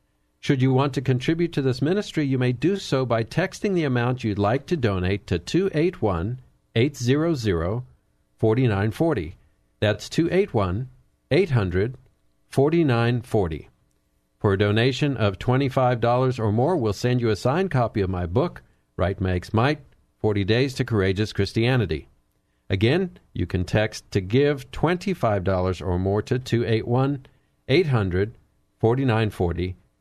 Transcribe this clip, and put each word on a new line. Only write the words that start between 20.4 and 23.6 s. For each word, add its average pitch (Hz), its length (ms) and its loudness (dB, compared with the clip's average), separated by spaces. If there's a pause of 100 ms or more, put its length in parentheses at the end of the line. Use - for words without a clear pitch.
Days 123 320 2
to 127 100 -2
Courageous 98 480 0
Christianity. 104 760 0 (600)
Again, 139 480 0 (160)
you 92 140 -4
can 92 160 -2